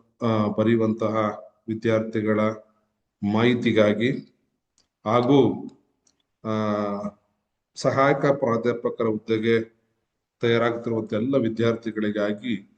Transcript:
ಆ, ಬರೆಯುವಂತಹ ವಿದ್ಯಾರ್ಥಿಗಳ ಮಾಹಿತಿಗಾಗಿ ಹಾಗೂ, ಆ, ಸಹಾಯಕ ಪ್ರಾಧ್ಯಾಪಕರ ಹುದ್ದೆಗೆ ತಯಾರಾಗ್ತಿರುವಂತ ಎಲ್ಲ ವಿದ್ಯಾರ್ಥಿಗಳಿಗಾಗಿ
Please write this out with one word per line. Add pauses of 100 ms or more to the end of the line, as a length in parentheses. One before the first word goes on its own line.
(220)
ಆ,
ಬರೆಯುವಂತಹ (300)
ವಿದ್ಯಾರ್ಥಿಗಳ (920)
ಮಾಹಿತಿಗಾಗಿ (960)
ಹಾಗೂ, (760)
ಆ, (1200)
ಸಹಾಯಕ
ಪ್ರಾಧ್ಯಾಪಕರ
ಹುದ್ದೆಗೆ (800)
ತಯಾರಾಗ್ತಿರುವಂತ
ಎಲ್ಲ
ವಿದ್ಯಾರ್ಥಿಗಳಿಗಾಗಿ (240)